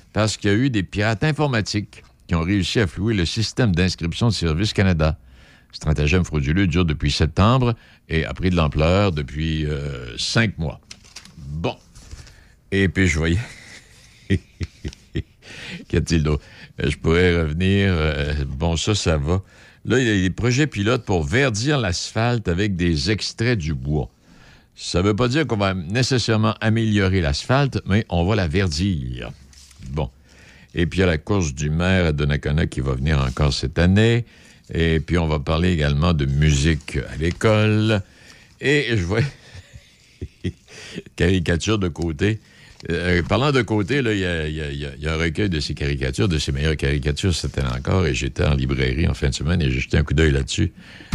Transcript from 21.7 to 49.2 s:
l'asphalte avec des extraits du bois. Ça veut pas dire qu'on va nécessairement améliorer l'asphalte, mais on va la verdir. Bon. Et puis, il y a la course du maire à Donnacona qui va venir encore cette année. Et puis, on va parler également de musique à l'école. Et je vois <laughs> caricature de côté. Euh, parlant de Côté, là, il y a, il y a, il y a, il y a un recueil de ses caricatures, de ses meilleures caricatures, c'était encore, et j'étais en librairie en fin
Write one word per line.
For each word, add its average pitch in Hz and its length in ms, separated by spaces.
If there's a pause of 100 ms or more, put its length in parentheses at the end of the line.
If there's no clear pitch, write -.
l'asphalte 110 720
avec 95 260
des 82 340
extraits 113 480
du 80 160
bois. 67 360 (640)
Ça - 260
veut 104 140
pas 123 140
dire 139 180
qu'on 113 100
va 98 160
nécessairement 110 840
améliorer 104 600
l'asphalte, 113 640
mais 104 240
on 87 160
va 107 100
la 95 120
verdir. 73 840 (600)
Bon. 71 180 (640)
Et 85 100
puis, 82 140
il - 20
y - 20
a 92 40
la 82 100
course 85 360
du 73 160
maire 90 360
à 76 60
Donnacona 73 560
qui - 140
va 67 120
venir 71 260
encore 67 340
cette - 260
année. 110 460 (480)
Et 80 260
puis, 82 180
on 82 100
va 76 120
parler 82 320
également 76 420
de 71 120
musique 71 760 (120)
à - 40
l'école. 107 840 (580)
Et 135 300
je 110 140
vois 101 180 (1200)
<laughs> - 720
caricature 90 640
de 92 80
côté. 85 520 (520)
Euh, 87 320
parlant 113 280
de 131 120
Côté, 107 380
là, 113 120
il 101 60
y 92 60
a, 82 220
il 78 80
y 78 60
a, 71 100
il 71 80
y 71 60
a, 69 100
il 67 60
y 76 60
a 80 60
un 78 40
recueil 85 320
de 80 100
ses - 140
caricatures, 71 540
de 82 100
ses 71 140
meilleures 73 260
caricatures, 73 560
c'était 69 320
encore, 69 400
et 69 80
j'étais 67 320
en 76 80
librairie 65 540
en - 80
fin 73 140